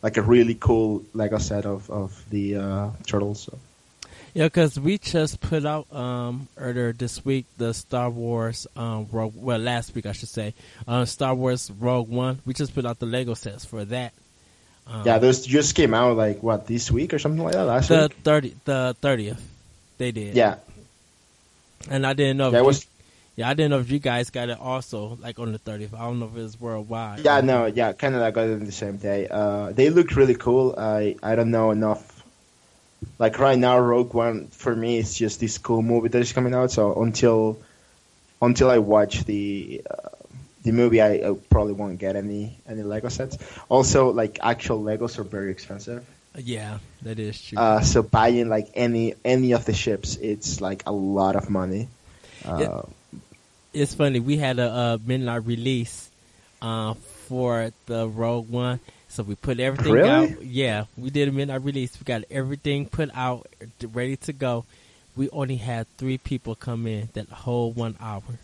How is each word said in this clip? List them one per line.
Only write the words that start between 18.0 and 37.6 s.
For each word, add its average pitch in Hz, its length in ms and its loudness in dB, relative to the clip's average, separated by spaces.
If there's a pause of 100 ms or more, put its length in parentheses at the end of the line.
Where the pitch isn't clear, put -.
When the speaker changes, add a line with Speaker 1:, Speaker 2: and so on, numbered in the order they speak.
Speaker 1:
week? 151 200 -2
Speaker 2:
thirty, 151 320 2 (100)
the 127 360 0
thirtieth, 117 400 -2 (560)
they 123 140 -2
did. 107 240 -4
Speaker 1:
Yeah. 110 200 6 (1300)
Speaker 2:
And 135 160 0
I 135 80 0
didn't 135 240 2
know 135 120 4
if 120 40 4
Speaker 1:
Yeah, 120 60 8
it - 20 8
Speaker 2:
you, 131 60 8
Speaker 1:
was 139 180 4 (500)
Speaker 2:
yeah, 117 140 -4
I 139 40 2
didn't 151 180 2
know 139 80 4
if 120 120 -4
you 143 80 0
guys 123 300 -2
got 123 200 -6
it 117 100 -8
also, 120 600 -8
like, 120 180 -14
on 117 140 -6
the 110 40 -8
thirtieth. 107 360 -12
I 110 120 -14
don't 120 140 -4
know 113 80 -6
if 113 100 -12
it 117 60 -10
was 110 160 -14
worldwide. 113 680 -8
Speaker 1:
Yeah, 143 160 6
no, 127 240 4
yeah, 110 280 0
Canada 123 380 0
got 113 160 0
it 110 60 0
on 107 120 -6
the 98 60 -10
same 101 260 -8
day. 101 320 -2
Uh, 104 420 -2
they 131 180 6
look 170 260 4
really 135 200 6
cool. 127 420 2
I, 107 460 0
I 110 120 0
don't 117 160 2
know 113 200 4
enough. 107 400 0 (1080)
Like, 113 200 2
right 135 180 6
now, 123 220 6
Rogue 120 340 4
One, 117 340 -2
for - 280 -4
me, 117 240 0
it's 101 180 -4
just 110 220 -2
this 110 180 -4
cool 117 240 0
movie 117 280 2
that 120 100 2
is 120 120 0
coming 123 220 0
out. 127 180 2
So 101 300 2
until, 110 560 2 (840)